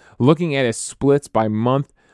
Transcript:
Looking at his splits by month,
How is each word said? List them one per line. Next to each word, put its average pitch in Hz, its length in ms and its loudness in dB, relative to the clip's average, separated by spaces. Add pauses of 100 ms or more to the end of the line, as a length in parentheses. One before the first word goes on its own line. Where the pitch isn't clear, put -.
(180)
Looking 151 380 2
at 135 100 0
his 113 100 -2
splits - 520 -2
by 110 180 0
month, 120 460 -2 (220)